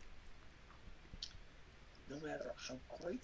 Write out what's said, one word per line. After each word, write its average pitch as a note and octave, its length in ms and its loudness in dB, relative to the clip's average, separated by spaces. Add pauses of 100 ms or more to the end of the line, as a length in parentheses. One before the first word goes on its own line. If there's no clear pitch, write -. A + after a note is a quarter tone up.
(2000)
No C3+ 120 2
matter - 320 4 (160)
how B2+ 100 2 (240)
great F#3 220 6